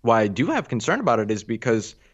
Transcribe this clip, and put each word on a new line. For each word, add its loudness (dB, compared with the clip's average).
why 4
I 2
do -2
have -2
concern -2
about 2
it -2
is -4
because -2